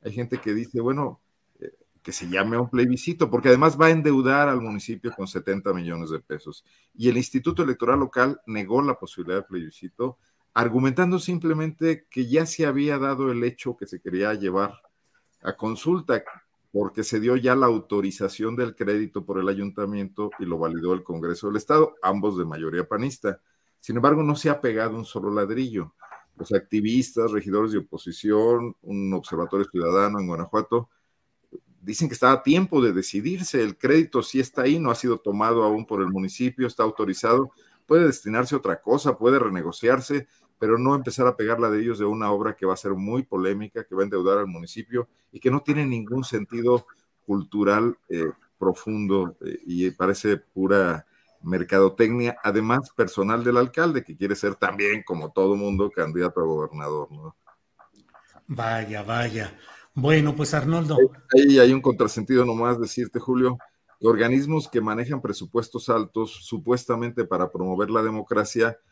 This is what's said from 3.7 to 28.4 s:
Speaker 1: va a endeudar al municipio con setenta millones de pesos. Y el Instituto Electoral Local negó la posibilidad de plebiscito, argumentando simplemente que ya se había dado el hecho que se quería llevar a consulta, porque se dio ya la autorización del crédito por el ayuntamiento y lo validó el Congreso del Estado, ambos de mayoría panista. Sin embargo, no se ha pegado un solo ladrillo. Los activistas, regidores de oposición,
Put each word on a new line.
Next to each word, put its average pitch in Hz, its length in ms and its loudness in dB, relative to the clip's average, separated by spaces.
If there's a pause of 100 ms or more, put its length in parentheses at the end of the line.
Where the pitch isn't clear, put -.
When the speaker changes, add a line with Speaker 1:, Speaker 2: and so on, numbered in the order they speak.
Speaker 1:
va 160 60 8
a 160 40 8
endeudar 143 580 4
al 127 120 0
municipio 107 560 -8
con 95 100 -8
setenta 98 460 -4
millones 85 380 -6
de 78 100 -6
pesos. - 440 -14 (300)
Y 113 140 0
el 117 80 4
Instituto 135 460 -2
Electoral 127 360 0
Local 135 480 0
negó 107 360 0
la 139 160 -2
posibilidad 90 400 -6
de 98 100 -6
plebiscito, 92 720 -10 (360)
argumentando 131 640 2
simplemente 160 920 -2
que 127 160 -4
ya 151 200 2
se 160 200 -2
había 143 320 0
dado 135 320 -2
el 120 140 -2
hecho 120 320 -6
que 101 100 -14
se 92 140 -14
quería 98 340 -2
llevar 98 480 -4 (600)
a - 140 -6
consulta, 139 680 -2 (480)
porque 101 320 -2
se 110 160 -2
dio 120 160 2
ya 127 180 2
la 131 120 6
autorización 107 920 -2
del 120 180 -2
crédito 104 500 -2
por 95 140 -4
el 92 100 0
ayuntamiento 101 800 -4 (100)
y 95 60 -6
lo 85 120 -4
validó 82 360 -2
el 92 100 -4
Congreso 85 420 -6
del 104 100 -2
Estado, 151 460 2
ambos 95 340 0
de 87 80 -2
mayoría 80 440 -6
panista. 107 520 -6 (380)
Sin - 180 -8
embargo, 147 280 2
no 147 100 2
se 151 160 -2
ha 147 100 -2
pegado 113 360 -2
un 113 80 -10
solo 101 280 -6
ladrillo. 104 600 -4 (420)
Los - 160 -8
activistas, 113 760 0
regidores 104 400 -2
de 107 80 -2
oposición, 107 1040 0